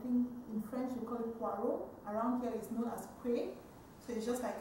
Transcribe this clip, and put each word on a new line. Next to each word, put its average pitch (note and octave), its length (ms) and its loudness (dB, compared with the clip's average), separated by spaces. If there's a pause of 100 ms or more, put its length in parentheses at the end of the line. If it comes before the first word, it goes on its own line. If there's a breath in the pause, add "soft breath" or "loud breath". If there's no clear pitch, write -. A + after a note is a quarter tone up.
think B3 260 6 (260)
in G#3+ 160 0
French B3+ 280 0
we G#3+ 80 -2
call A#3 120 -2
it A3+ 240 -2
poireau. G#3+ 400 2 (260)
Around A#3+ 340 4
here A#3+ 140 2
it's G#3+ 160 -2
known A#3 240 2
as - 120 -6 (140)
pré. A#3+ 280 2 (560)
So A#3+ 80 -4
it's G#3+ 120 0
just B3 160 2
like G#3 200 0